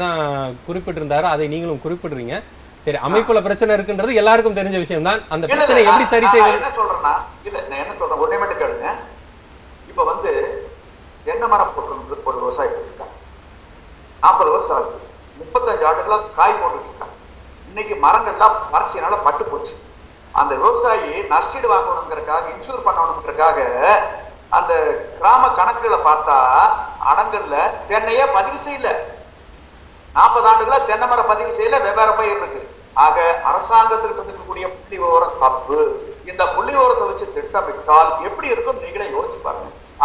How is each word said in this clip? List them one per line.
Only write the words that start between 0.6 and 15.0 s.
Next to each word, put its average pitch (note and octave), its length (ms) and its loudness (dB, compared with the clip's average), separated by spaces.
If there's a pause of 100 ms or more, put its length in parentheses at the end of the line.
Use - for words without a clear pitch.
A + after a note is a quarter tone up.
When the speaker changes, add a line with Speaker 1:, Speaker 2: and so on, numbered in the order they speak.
Speaker 1:
குறிப்பிட்டிருந்தாரு, D#3+ 680 -4
அதை D3+ 140 -2
நீங்களும் D#3 380 -6
குறிப்பிடுறீங்க. D#3 520 -8 (480)
சரி, C#3+ 120 -2 (100)
அமைப்புல A3 400 2
பிரச்சனை G#3 280 2
இருக்குன்றது G#3 460 0
எல்லாருக்கும் A3 380 4
தெரிஞ்ச F#3+ 260 -2
விஷயம் E3 240 -2
தான். A3 120 -2 (120)
அந்த E3 120 -2
Speaker 2:
இல்ல, C4+ 100 0
Speaker 1:
பிரச்சனை C4+ 260 4
Speaker 2:
இல்ல, G#3 100 6
Speaker 1:
எப்படி C4 140 6
Speaker 2:
நான், - 100 0
Speaker 1:
சரி A3+ 120 4
Speaker 2:
நான் G3+ 80 6
Speaker 1:
செய்வது? G#3+ 260 6
Speaker 2:
என்ன - 180 -6
சொல்றேன்னா, C#3+ 340 0 (340)
இல்ல, G3+ 100 -10 (120)
நான் C3+ 140 -8
என்ன - 160 -10
சொல்றேன், D#3+ 240 -4
ஒண்ணே - 180 0
மட்டும் - 220 -4
கேளுங்க. D3 260 -4 (1000)
இப்ப - 220 -2
வந்து - 200 -4 (920)
தென்னை D#3+ 260 -2
மரம் G#3 240 2
போட்டு - 400 -10 (140)
ஒரு B2+ 120 -6
விவசாயி B2+ 280 -4
இருக்கான், - 440 -10 (1080)
நாற்பது D#3+ 320 4
வருஷம் - 240 -2
ஆகுது, - 200 -6 (420)